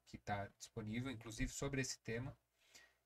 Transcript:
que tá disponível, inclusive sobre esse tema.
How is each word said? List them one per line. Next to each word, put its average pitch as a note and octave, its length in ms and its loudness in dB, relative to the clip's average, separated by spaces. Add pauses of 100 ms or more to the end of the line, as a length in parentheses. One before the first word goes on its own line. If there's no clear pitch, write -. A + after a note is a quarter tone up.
que - 120 -10
tá G2+ 300 0 (100)
disponível, A#2 520 -2
inclusive A#2 420 0
sobre C#3 280 2
esse - 200 2
tema. A#2 360 -2 (680)